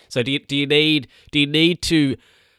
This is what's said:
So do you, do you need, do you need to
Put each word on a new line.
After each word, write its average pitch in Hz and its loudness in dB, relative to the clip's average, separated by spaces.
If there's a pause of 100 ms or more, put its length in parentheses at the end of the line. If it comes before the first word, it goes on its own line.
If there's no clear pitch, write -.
So 123 -4
do 131 -6
you, 143 -4
do - -10
you 143 -2
need, 151 0 (240)
do 147 -2
you 143 2
need 160 0
to 151 0 (440)